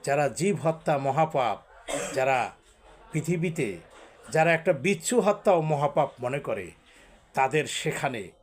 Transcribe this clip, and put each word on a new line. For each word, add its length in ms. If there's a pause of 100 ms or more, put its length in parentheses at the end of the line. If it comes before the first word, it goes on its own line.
যারা 240
জীব 340
হত্যা 360
মহাপাপ, 640 (540)
যারা 380 (600)
পৃথিবীতে, 680 (520)
যারা 240
একটা 200
বিচ্ছু 480
হত্যাও 400
মহাপাপ 480 (100)
মনে 200
করে, 320 (600)
তাদের 320
সেখানে 680 (120)